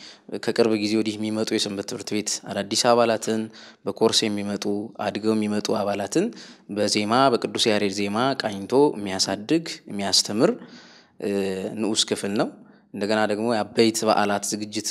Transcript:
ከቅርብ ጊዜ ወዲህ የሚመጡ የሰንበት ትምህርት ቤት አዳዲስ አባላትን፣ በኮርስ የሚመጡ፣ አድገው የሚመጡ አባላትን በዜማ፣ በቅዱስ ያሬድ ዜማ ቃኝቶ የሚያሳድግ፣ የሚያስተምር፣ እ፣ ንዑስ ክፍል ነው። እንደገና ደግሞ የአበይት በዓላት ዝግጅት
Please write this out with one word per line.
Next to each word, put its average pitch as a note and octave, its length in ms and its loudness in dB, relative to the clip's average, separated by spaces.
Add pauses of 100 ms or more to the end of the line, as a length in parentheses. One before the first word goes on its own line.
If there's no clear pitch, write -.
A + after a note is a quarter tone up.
(360)
ከቅርብ A2+ 380 -2
ጊዜ G#2 200 -2
ወዲህ G#2+ 200 -2
የሚመጡ G#2+ 360 -4
የሰንበት G#2 360 -4
ትምህርት - 240 -10
ቤት G#2 200 -4 (140)
አዳዲስ G#2 400 -4
አባላትን፣ A2+ 560 2 (400)
በኮርስ G#2+ 400 2
የሚመጡ፣ G2+ 440 -2 (340)
አድገው G#2 340 -2
የሚመጡ G#2 420 0
አባላትን G2+ 520 0 (440)
በዜማ፣ G#2 420 0 (180)
በቅዱስ A2 360 0
ያሬድ G#2 280 2
ዜማ G2+ 240 -2 (200)
ቃኝቶ G2+ 360 -4 (180)
የሚያሳድግ፣ G2+ 760 -2 (200)
የሚያስተምር፣ G#2 640 2 (680)
እ፣ G2+ 100 -2 (440)
ንዑስ A2 300 0
ክፍል G#2 300 -2
ነው። C#3+ 160 0 (400)
እንደገና G#2+ 360 2
ደግሞ G#2+ 240 0
የአበይት A2+ 520 4
በዓላት G2+ 440 2
ዝግጅት G#2 440 -6